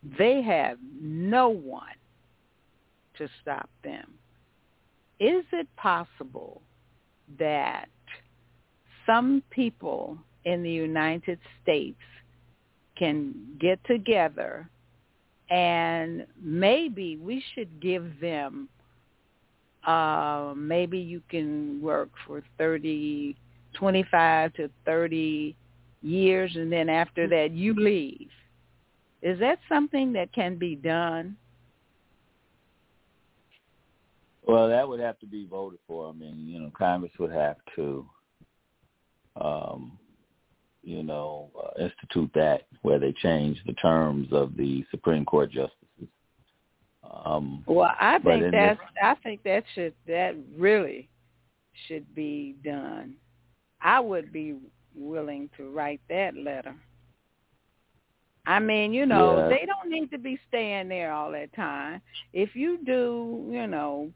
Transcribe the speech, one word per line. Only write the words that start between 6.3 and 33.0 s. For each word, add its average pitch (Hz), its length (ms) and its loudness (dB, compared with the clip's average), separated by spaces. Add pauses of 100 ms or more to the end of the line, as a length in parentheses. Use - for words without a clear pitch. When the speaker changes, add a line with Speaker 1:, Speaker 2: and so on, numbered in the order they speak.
Speaker 1:
that 147 520 -2 (1160)
some 254 440 4
people - 680 -4 (280)
in 175 180 0
the 170 80 -4
United 160 680 -2 (220)
States 151 380 0 (960)
can 147 640 -2
get 180 260 2
together 190 840 0 (800)
and 170 760 0 (160)
maybe 190 760 2
we 220 260 -8 (100)
should 165 280 -10
give 170 380 -4
them, 143 500 -6 (1160)
uh, 156 680 0
maybe 170 440 -2
you 170 300 -10
can 147 520 -4
work 151 280 -2 (180)
for 147 160 -12 (140)
thirty, 151 800 -2 (380)
twenty-five 165 800 4
to 151 160 -6 (160)
thirty 160 680 0 (460)
years, 185 540 2
and 165 160 -2
then 165 160 2
after 165 400 2
that 160 240 4
you 190 220 0
leave? 208 560 0 (920)
Is 180 180 0
that 277 280 2
something 285 460 2
that 180 200 -2
can 180 240 -2
be 170 180 -4
done? 165 600 -2 (3000)